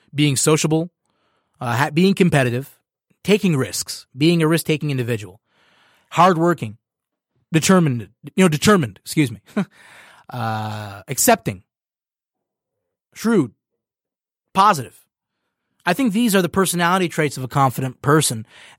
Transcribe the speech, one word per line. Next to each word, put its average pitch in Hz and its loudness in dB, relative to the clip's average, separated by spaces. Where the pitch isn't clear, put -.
being 147 0
sociable, 156 0
uh, 120 -4
ha-, 143 0
being 185 2
competitive, 135 0
taking 190 2
risks, - -6
being 165 2
a 156 2
risk-taking 156 -2
individual, 117 -6
hardworking, 165 2
determined, 156 2
you 190 4
know, 185 6
determined, 151 0
excuse 147 -2
me, - -16
<laughs> 202 -2
uh, 107 -8
accepting, 139 -2
shrewd, 196 0
positive. 185 0
I 180 0
think 247 -2
these 226 0
are 190 2
the 170 -4
personality 175 -2
traits 156 -4
of 131 -8
a 127 -8
confident 131 -2
person. 139 0